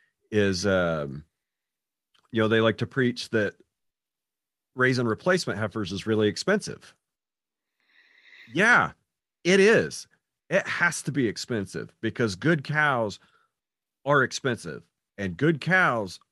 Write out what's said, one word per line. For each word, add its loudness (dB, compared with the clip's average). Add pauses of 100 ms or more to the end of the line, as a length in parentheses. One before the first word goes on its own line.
(320)
is, 0
um, 0 (1120)
you 0
know, 2
they 4
like 2
to -4
preach -2
that -2 (1200)
raising 2
replacement -2
heifers -6
is -8
really 2
expensive. -4 (1600)
Yeah, 4 (520)
it 4
is. 2 (420)
It 0
has -2
to -6
be 0
expensive -6
because -2
good 0
cows -2 (840)
are 4
expensive -4 (360)
and -6
good 2
cows 0 (120)